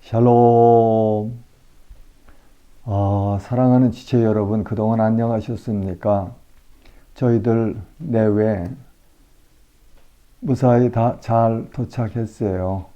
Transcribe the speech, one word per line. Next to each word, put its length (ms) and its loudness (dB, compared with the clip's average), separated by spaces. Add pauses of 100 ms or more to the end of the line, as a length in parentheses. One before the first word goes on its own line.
(120)
샬롬. 1300 4 (1400)
어, 560 -2
사랑하는 520 2
지체 300 -2
여러분, 400 0
그동안 380 -2
안녕하셨습니까? 1300 -2 (800)
저희들 680 0 (160)
내외 760 -2 (1700)
무사히 500 2
다 300 -2
잘 520 -2
도착했어요. 1120 -6 (120)